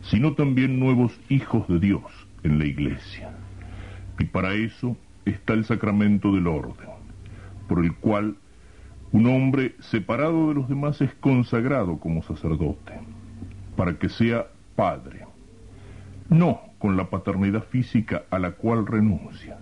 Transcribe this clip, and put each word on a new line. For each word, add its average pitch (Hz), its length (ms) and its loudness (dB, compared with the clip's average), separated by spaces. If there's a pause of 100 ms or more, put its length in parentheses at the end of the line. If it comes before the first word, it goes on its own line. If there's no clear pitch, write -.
sino 143 320 2
también 131 440 2
nuevos 127 400 4 (100)
hijos 135 400 2
de 87 120 4
Dios 95 240 2 (380)
en 76 160 4
la 78 80 2
Iglesia. - 640 -4 (880)
Y - 60 0
para 92 300 -2
eso 113 420 -4 (280)
está 101 300 0
el 110 100 2
sacramento 104 680 2
del 92 140 2
orden, 76 420 -4 (800)
por 85 160 2
el 82 100 2
cual 104 420 0 (760)
un 107 140 6
hombre 131 540 2
separado 147 680 0
de 151 60 0
los 135 140 -2
demás 143 320 -2
es 139 140 2
consagrado 123 840 2
como 82 240 -2
sacerdote, 78 720 -4 (840)
para 90 220 0
que 95 100 -2
sea 113 380 0 (300)
padre, 80 500 -2 (1040)
no 165 320 6 (180)
con 98 180 2
la 92 140 0
paternidad 98 540 0
física - 680 0
a 92 80 0
la 90 140 -2
cual 113 340 0
renuncia - 760 0